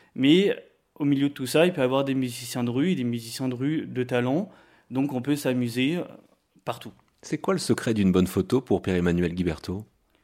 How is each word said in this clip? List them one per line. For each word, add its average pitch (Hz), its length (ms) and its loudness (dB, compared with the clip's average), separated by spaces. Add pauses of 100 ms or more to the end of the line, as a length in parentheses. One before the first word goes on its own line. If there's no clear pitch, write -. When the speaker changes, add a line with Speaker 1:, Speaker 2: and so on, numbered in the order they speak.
(140)
Speaker 1:
Mais 165 420 4 (380)
au 151 100 -6
milieu 143 240 2
de 143 60 -6
tout 131 120 -8
ça, 151 200 4
il 180 60 0
peut 151 80 -4
y 127 40 4
avoir 135 200 0
des 135 100 -2
musiciens 127 480 -4
de 120 80 0
rue 139 200 0
et 185 40 0
des 127 100 -2
musiciens 120 440 -4
de 127 60 -4
rue 143 320 -2
de 123 160 -4
talent. 127 480 0 (400)
Donc, 139 220 -2
on 123 100 -4
peut 143 140 0
s'amuser 127 640 0 (680)
partout. - 280 -10 (300)
Speaker 2:
C'est - 160 -6
quoi - 160 -2
le 185 60 -2
secret 117 340 0
d'une 98 180 4
bonne 92 140 6
photo 98 340 0
pour 98 220 0
Pierre-Emmanuel 87 500 2
Guiberteau ? 90 540 -4 (380)